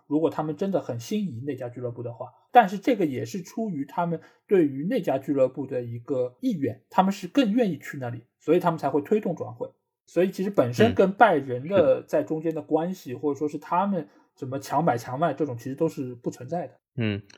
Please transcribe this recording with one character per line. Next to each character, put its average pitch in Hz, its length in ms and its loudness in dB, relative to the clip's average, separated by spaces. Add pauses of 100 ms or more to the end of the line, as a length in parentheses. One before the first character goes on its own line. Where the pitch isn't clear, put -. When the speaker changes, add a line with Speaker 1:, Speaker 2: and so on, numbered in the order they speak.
Speaker 1:
如 151 140 0
果 156 100 4
他 156 120 -2
们 156 140 -4
真 196 140 -2
的 170 100 0
很 123 180 -6
心 214 280 -4
仪 120 200 -8
那 143 80 -4
家 123 140 -8
俱 123 140 -12
乐 120 80 -6
部 117 120 -10
的 117 120 -10
话。 110 140 -12 (220)
但 226 160 10
是 190 120 -4
这 247 180 2
个 196 80 0
也 131 180 -2
是 185 200 -6
出 226 260 -8
于 143 160 -4
他 175 220 -4
们 165 120 -2 (300)
对 185 160 6
于 139 240 -2
那 233 140 0
家 135 160 0
俱 139 160 -2
乐 131 160 4
部 135 160 -8
的 127 160 -4
一 117 160 -8
个 123 420 -4
意 254 120 0
愿， 131 360 -4
他 - 140 2
们 196 100 2
是 - 160 -10
更 233 240 2
愿 226 180 2
意 143 60 -4
去 - 220 -12
那 123 100 -6
里， 120 140 -8 (160)
所 151 160 2
以 175 40 6
他 170 120 2
们 160 80 0
才 143 100 -2
会 147 140 0
推 208 180 0
动 175 160 -4
转 - 160 -10
会。 - 160 -10 (380)
所 175 180 0
以 190 60 2
其 185 120 -4
实 196 60 -2
本 131 240 2
身 220 220 4
跟 196 180 4
拜 208 220 6
仁 135 340 -4
的 160 340 4
在 156 200 0
中 160 180 -4
间 165 140 -2
的 151 80 -8
关 165 320 -2
系， 139 160 -12
Speaker 2:
嗯。 - 20 -8
是 - 20 -6
的。 120 60 -10
Speaker 1:
或 143 140 0
者 143 40 -8
说 151 80 -2
是 147 120 -6
他 180 280 0
们 185 220 -2 (280)
怎 - 120 -10
么 135 100 -6
强 170 260 -2
买 131 120 2
强 127 220 -8
卖， 160 140 0
这 160 120 -4
种 123 120 -4
其 - 80 -12
实 131 100 -8
都 165 140 0
是 127 280 -8
不 - 140 -8
存 123 180 -12
在 165 180 -6
的。 - 60 -16 (240)
Speaker 2:
嗯， 104 260 -2 (160)